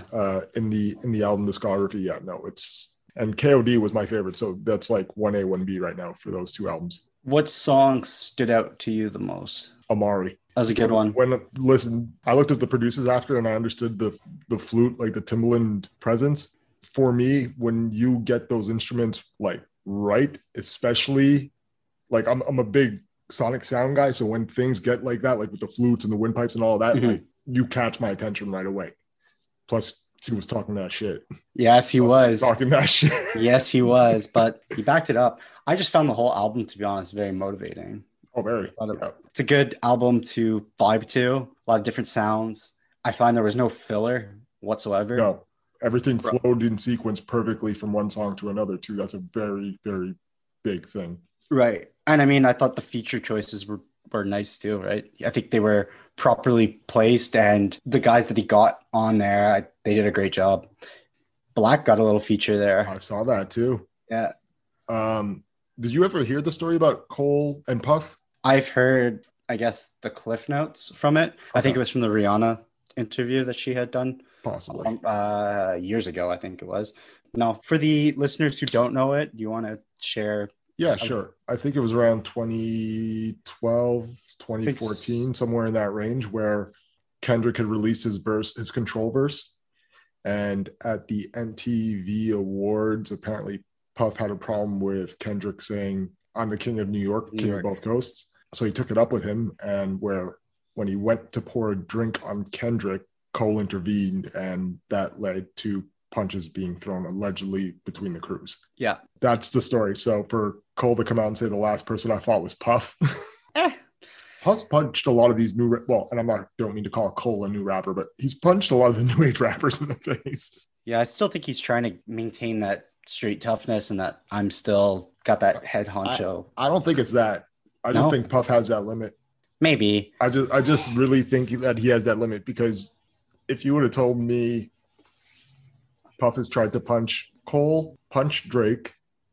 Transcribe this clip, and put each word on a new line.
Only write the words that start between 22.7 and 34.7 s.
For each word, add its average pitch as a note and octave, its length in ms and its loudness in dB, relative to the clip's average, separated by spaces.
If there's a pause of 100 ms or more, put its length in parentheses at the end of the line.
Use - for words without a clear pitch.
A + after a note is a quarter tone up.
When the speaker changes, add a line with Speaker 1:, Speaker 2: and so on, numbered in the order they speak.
Speaker 1:
sonic B2 360 -2
sound C3 320 0
guy. C#3 140 4
So B2 140 -2
when A2 220 -2
things B2 320 -2
get A#2+ 240 0
like A#2+ 180 -4
that, B2+ 160 2
like, G#2+ 140 -6
with - 80 -12
the - 80 -6
flutes A#2+ 380 2
and G#2+ 80 0
the G#2 40 0
windpipes A2+ 380 -2
and A#2 80 -2
all A2+ 140 4
that, A2+ 180 4
Speaker 2:
Mm-hmm. B2 120 2
Speaker 1:
like, G2+ 160 0 (220)
you B2+ 200 -2
catch A#2+ 340 -2
my A2 120 -2
attention G2+ 400 -6
right F#2+ 140 -6
away. G2 280 -6 (720)
Plus, - 400 -4 (160)
he B2 100 -6
was G2+ 140 -4
talking G#2 280 -6
that F#2 160 -6
shit. - 360 -6 (260)
Speaker 2:
Yes, A#2+ 360 8
he C3 100 4
Speaker 1:
Plus, B2 340 8
Speaker 2:
was. A2 80 0
Speaker 1:
talking B2 280 4
that D3 200 6
<laughs> - 0 -
shit. D3+ 220 4 (240)
Speaker 2:
Yes, A#2+ 340 4
he B2+ 120 4
was, A#2+ 460 6
but A2+ 340 2 (140)